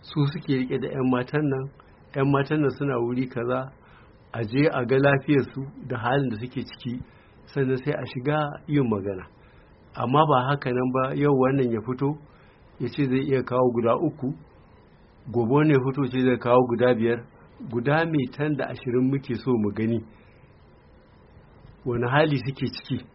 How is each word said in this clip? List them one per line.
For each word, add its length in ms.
su 260
suke 260
riƙe 280
da 60
ƴan 240
matan 380
nan, 200
ƴan 180
matan 300
nan 100
suna 280
wuri 280
kaza, 440
a 100
je 260
a 160
ga 120
lafiyarsu 640
da 100
halin 320
da 60
suke 300
ciki, 360
sannan 320
sai 160
a 120
shiga 320
yin 220
magana. 360
Amma 320
ba 220
haka 220
nan 220
ba, 220
yau 240
wannan 320
ya 100
fito 360
ya 100
ce 160
zai 220
iya 160
kawo 300
guda 220
uku, 380
gobe 220
wannan 220
ya 100
fito 260
ce 140
zai 120
kawo 300
guda 280
biyar, 280
guda 360
maitan 520
da 100
ashirin 420
muke 260
so 180
mu 200
gani. 260
Wani 240
hali 280
suke 300
ciki? 480